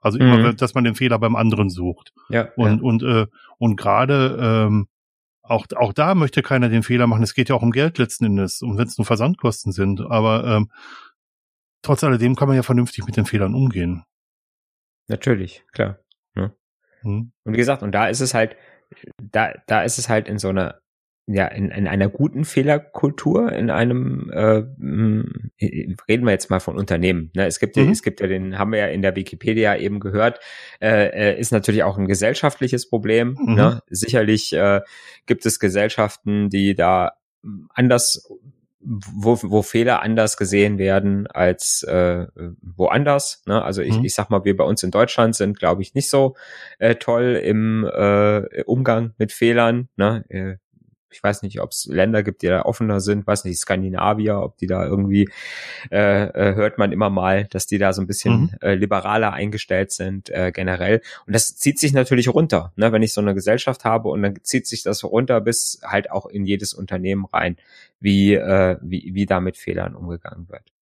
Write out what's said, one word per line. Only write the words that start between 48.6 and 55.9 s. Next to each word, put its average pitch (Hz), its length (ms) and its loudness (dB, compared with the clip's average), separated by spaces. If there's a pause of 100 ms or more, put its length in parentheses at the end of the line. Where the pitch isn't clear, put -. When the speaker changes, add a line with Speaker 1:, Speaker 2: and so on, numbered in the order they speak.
Speaker 2:
Umgang 117 520 0
mit 107 140 -2
Fehlern, 117 640 2
ne? 104 340 0
Äh, 95 280 -8 (580)
ich - 80 -20
weiß 101 200 -2
nicht, 101 180 -8
ob's - 240 -8
Länder 101 380 2
gibt, 101 180 -6
die - 60 -2
da 90 160 0
offener 107 360 -2
sind, 101 260 -2
weiß 104 200 -2
nicht, 90 140 -6
Skandinavier, 101 840 -2
ob - 160 -8
die 92 100 -6
da 92 180 -2
irgendwie, 98 440 2 (600)